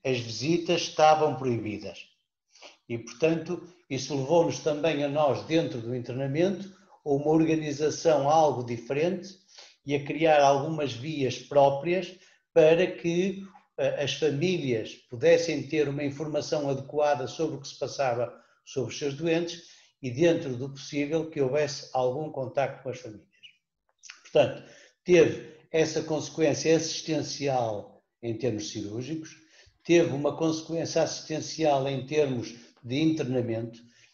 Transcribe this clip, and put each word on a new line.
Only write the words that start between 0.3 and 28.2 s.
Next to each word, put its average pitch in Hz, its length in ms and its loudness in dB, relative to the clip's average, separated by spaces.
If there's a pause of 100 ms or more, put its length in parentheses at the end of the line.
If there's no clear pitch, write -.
estavam 151 540 4
proibidas. 107 640 -4 (880)
E, 117 80 -6
portanto, 160 640 -2 (260)
isso 139 300 -6
levou-nos 151 400 2
também 147 460 -2
a 143 40 -2
nós, 139 360 0
dentro 151 360 0
do 117 160 -6
internamento, 139 720 -2 (380)
a 151 60 -6
uma 143 180 0
organização 156 960 2
algo 147 360 4
diferente 143 720 -4 (480)
e 139 80 -4
a 139 100 0
criar 147 380 4
algumas 139 520 4
vias 135 440 -4
próprias 143 800 2 (340)
para 165 360 8
que, 180 560 -2 (340)
eh, 139 260 0
as 135 120 -4
famílias 143 800 0 (160)
pudessem 151 500 4
ter 151 260 0
uma 143 160 -4
informação 147 640 -4
adequada 135 600 -2
sobre 143 300 -4
o - 40 -12
que - 60 -16
se - 100 -16
passava 123 560 -2 (320)
sobre 120 260 -6
os - 60 -10
seus 143 160 -4
doentes 165 480 -2 (400)
e, 131 80 -6
dentro 139 480 2
do 139 140 -8
possível, 151 580 -4
que 147 100 -8
houvesse 139 540 0
algum 131 380 -2
contacto 131 500 -4
com 131 80 -10
as - 100 -8
famílias. 107 280 -18 (960)
Portanto, - 400 2 (400)
teve 165 500 4 (220)
essa 156 260 2
consequência 151 720 0
assistencial 135 1300 -2 (200)